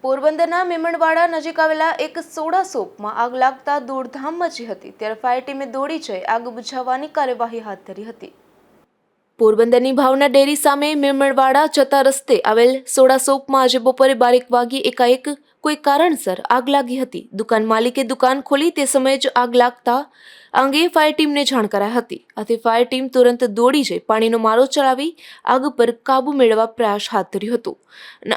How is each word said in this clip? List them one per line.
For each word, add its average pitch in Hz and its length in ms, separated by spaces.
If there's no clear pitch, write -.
પોરબંદરના 311 600
મેમણવાડા 330 640
નજીક 320 320
આવેલા 320 400
એક 311 200
સોડા 320 440
શોપમાં 220 540
આગ 247 180
લાગતા 262 440
દોડધામ 269 580
મચી 330 280
હતી, - 260
ત્યારે 214 240
ફાયર 247 300
ટીમે 269 200
દોડી 277 340
જઈ 190 220
આગ 233 260
બુઝાવવાની 254 600
કાર્યવાહી 240 520
હાથ 208 180
ધરી 196 160
હતી. - 280
પોરબંદરની 233 520
ભાવના 269 340
ડેરી 277 300
સામે 294 400
મેમણવાડા 277 680
જતા 277 360
રસ્તે 269 380
આવેલ 247 480
સોડા 262 300
શોપમાં 269 440
આજે 254 180
બપોરે 262 340
બારેક 247 380
વાગ્યે 247 280
એકાએક 254 480
કોઈ 302 140
કારણસર 294 760
આગ 254 200
લાગી 262 280
હતી. - 360
દુકાન 220 320
માલિકે 233 380
દુકાન 262 380
ખોલી 294 300
તે 294 140
સમયે 269 320
જ 262 180
આગ 247 200
લાગતા 247 560
અંગે 277 340
ફાયર 311 260
ટીમને 294 300
જાણ 240 240
કરાઈ 202 220
હતી. 240 380
આથી 220 200
ફાયર 233 260
ટીમ 262 240
તુરંત 247 360
દોડી 240 400
જઈ 175 160
પાણીનો 226 380
મારો 226 280
ચલાવી 269 520
આગ 262 220
પર 233 240
કાબુ 262 400
મેળવવા 226 340
પ્રયાસ 220 460
હાથ 196 220
ધર્યો 208 200
હતો - 240